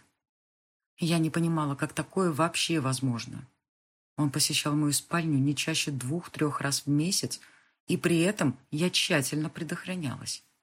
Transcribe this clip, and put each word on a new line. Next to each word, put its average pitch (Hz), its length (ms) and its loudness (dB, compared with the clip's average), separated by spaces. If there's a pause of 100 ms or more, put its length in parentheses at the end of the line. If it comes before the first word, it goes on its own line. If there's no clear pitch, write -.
(1000)
Я 170 200 2
не 160 120 2
понимала, 160 440 0
как - 180 -4
такое 180 380 0
вообще 160 480 0
возможно. 127 720 -2 (680)
Он 147 140 2
посещал 147 440 0
мою 147 180 2
спальню 160 460 0
не 139 180 2
чаще - 340 -2
двух-трех 143 720 -2
раз 139 240 -2
в 139 60 0
месяц, 151 500 0 (480)
и 175 80 2
при 170 240 4
этом 175 360 2 (140)
я 143 200 0
тщательно 147 580 0
предохранялась. 170 960 -8 (180)